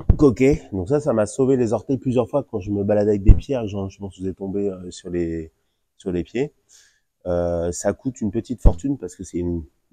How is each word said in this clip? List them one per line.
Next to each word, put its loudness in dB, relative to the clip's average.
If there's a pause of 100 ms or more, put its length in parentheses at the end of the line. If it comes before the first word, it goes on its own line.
(180)
coquets. 4 (120)
Donc -4
ça, 0
ça 0
m'a 2
sauvé 2
les 2
orteils -2
plusieurs 0
fois -2
quand -8
je -6
me 0
baladais 2
avec 0
des 10
pierres, -2
genre, -6
je -18
m'en -10
faisais -8
tomber, -4
euh, -10
sur -16
les, -4 (420)
sur -8
les -2
pieds. -4 (720)
Euh, 0
ça -2
coûte -8
une -2
petite -6
fortune 2
parce -10
que -12
c'est -10
une, -4 (300)